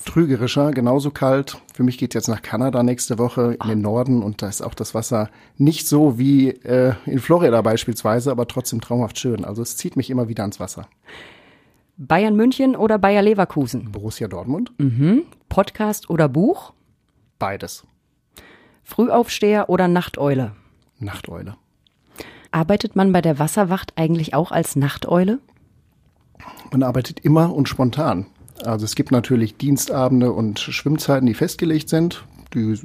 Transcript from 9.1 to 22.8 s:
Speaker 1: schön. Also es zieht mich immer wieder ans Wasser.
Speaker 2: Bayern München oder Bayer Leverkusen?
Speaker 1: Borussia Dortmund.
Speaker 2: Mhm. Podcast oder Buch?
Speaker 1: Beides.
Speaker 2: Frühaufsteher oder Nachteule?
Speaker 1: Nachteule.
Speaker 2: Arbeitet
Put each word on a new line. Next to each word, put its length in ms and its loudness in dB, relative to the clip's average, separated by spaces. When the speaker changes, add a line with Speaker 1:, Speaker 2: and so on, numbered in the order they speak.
Speaker 1:
schön. 240 -4
Also 180 -8
es 140 -10
zieht 220 -6
mich 120 -2
immer 200 -2
wieder 140 -6
ans 180 -8
Wasser. 260 -12
Speaker 2:
Bayern 400 2
München 400 2
oder 220 2
Bayer 240 4
Leverkusen? 680 0
Speaker 1:
Borussia 380 -8
Dortmund. 480 -6
Speaker 2:
Mhm. 460 2
Podcast 600 -2
oder 200 2
Buch? 440 0
Speaker 1:
Beides. 440 -8
Speaker 2:
Frühaufsteher 840 0
oder 180 2
Nachteule? 680 -2
Speaker 1:
Nachteule. 560 -12
Speaker 2:
Arbeitet 440 0